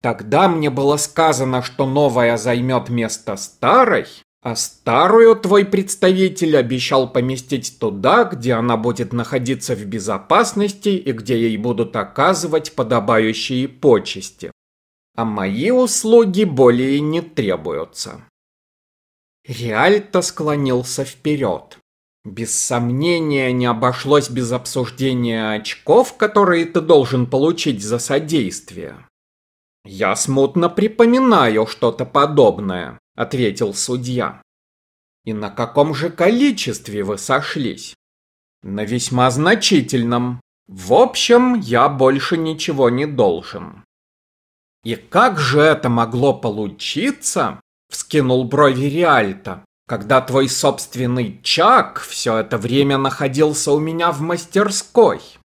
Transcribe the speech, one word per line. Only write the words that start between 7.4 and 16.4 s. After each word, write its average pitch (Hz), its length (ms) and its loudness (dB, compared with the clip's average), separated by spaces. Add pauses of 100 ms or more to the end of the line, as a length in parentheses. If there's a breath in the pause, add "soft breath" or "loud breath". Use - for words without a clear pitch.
туда, 117 440 2
где 127 300 -2
она 117 240 0
будет 117 340 -4
находиться 123 640 -4
в 101 100 -12
безопасности 160 1040 -2
и 180 220 -2
где 113 280 -2
ей 113 180 0
будут 117 380 -4
оказывать 156 760 -2
подобающие 113 920 0
почести. - 840 0 (640)
А 117 100 -4
мои 107 460 -2
услуги 226 720 2